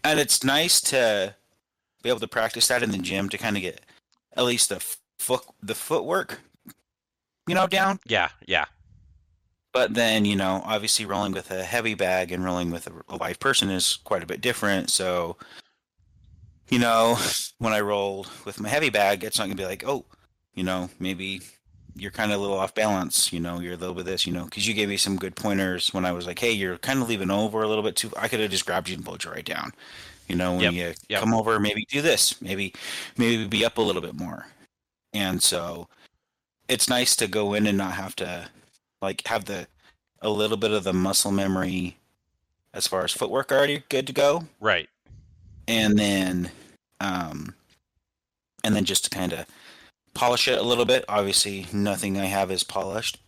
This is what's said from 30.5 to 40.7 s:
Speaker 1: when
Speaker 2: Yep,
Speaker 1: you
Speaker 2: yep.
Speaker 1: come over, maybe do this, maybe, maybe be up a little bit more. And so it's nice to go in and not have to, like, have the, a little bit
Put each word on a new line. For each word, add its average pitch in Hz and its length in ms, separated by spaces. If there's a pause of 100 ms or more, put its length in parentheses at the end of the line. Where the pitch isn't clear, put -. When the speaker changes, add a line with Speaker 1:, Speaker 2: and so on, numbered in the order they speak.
Speaker 1:
when 90 80
Speaker 2:
Yep, 87 120
Speaker 1:
you 87 200 (160)
Speaker 2:
yep. 104 120
Speaker 1:
come 113 120
over, 110 260
maybe 104 300
do 139 140
this, - 380
maybe, 95 320 (440)
maybe 117 300
be 107 180
up 117 140
a - 20
little 95 200
bit - 140
more. 82 320 (640)
And 95 280
so 85 460 (800)
it's 127 200
nice 123 300
to 110 100
go 101 280
in 104 100
and 101 140
not 92 140
have 95 240
to, 90 340 (500)
like, 95 240
have 107 200
the, 95 220 (540)
a 107 80
little 107 280
bit 107 140